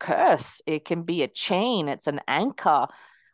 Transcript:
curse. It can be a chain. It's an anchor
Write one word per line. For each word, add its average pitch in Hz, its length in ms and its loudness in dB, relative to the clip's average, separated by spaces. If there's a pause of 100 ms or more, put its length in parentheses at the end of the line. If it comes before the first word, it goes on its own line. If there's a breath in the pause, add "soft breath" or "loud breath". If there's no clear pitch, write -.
curse. - 680 2
It 156 180 -2
can 170 180 -4
be 165 200 -2
a 127 60 0
chain. 196 600 -2
It's 139 200 -4
an 143 180 -4
anchor 151 640 2 (460 soft breath)